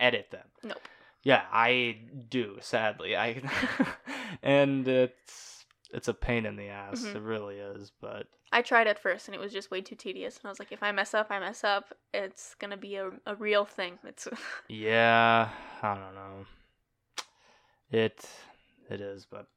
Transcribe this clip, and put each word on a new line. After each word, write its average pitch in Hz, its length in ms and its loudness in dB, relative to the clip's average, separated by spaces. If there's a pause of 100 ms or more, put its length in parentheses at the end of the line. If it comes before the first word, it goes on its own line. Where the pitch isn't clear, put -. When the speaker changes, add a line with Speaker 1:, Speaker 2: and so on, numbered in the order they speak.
Speaker 1:
edit 117 320 2
them. - 160 -16 (160)
Speaker 2:
Nope. - 160 -10 (420)
Speaker 1:
Yeah, 120 300 6
I 117 460 4 (300)
do, 104 320 -2
sadly. 107 560 0
I 117 260 -2 (540)
<laughs> 254 460 -12
and 139 460 4
it's, - 760 0 (280)
it's - 160 -4
a 110 60 0
pain 117 320 -2
in 104 100 -8
the 101 120 -12
ass. 101 360 -10
Speaker 2:
Mm-hmm. 202 120 -8
Speaker 1:
It 107 60 -8
really 104 380 -6
is, 101 400 -12
but 107 260 -12 (260)
Speaker 2:
I 233 100 4
tried 226 260 4
at 208 100 0
first, - 300 -4
and 202 80 -12
it - 40 -10
was 196 120 -8
just 196 180 -10
way 190 120 -6
too 202 120 -18
tedious. 190 440 -10
And - 80 -18
I - 20 -10
was 196 100 -14
like, 202 140 -16
"If 208 100 -10
I 208 100 0
mess 202 220 -2
up, 214 160 2
I 202 80 -2
mess 190 260 -6
up. 202 300 0 (180)
It's - 440 -6
gonna 202 200 -10
be 196 200 -10
a, 190 140 -6 (140)
a 214 120 -6
real 208 280 4
thing." 185 400 -8
It's - 220 -16 (220)
<laughs> - 200 -12
Speaker 1:
Yeah, 113 800 6 (340)
I 104 120 0
don't 95 200 -10
know. 98 320 -14 (1400)
It, - 380 0 (640)
it 101 100 -6
is, 98 300 -10
but 101 160 -16 (100)